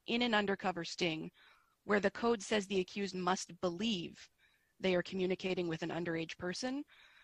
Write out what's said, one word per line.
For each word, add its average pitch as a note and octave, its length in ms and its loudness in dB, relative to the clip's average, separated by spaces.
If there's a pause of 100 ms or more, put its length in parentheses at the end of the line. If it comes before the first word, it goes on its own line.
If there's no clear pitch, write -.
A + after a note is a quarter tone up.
in A#3 160 2
an A#3+ 120 2
undercover G3 500 2
sting, E3 460 -2 (540)
where G3+ 160 4
the F#3+ 100 4
code A#3 320 2
says G#3 240 0
the G3 140 2
accused F#3 340 -2
must F3+ 460 0
believe F3+ 680 -2 (520)
they F#3 140 4
are F3 80 4
communicating F#3 640 0
with D#3+ 140 -2
an E3 80 -2
underage E3 460 -4
person, B3+ 480 -4 (400)